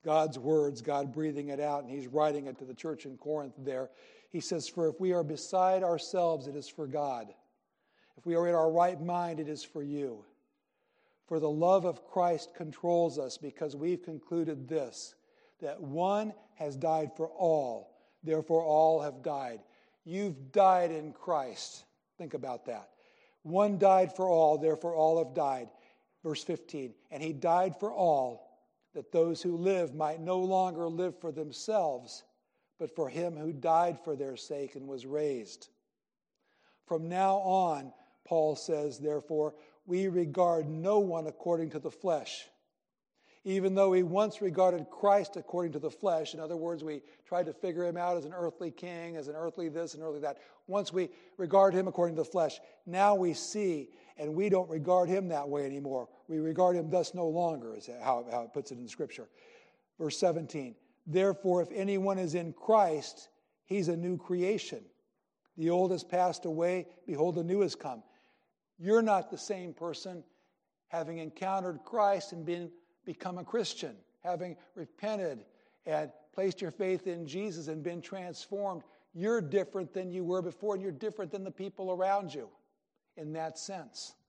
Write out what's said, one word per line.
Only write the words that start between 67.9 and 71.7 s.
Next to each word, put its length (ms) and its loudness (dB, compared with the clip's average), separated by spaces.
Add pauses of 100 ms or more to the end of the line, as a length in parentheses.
You're 240 4
not 280 2
the 80 -10
same 340 -8
person 520 -10 (640)
having 300 -6
encountered 640 -4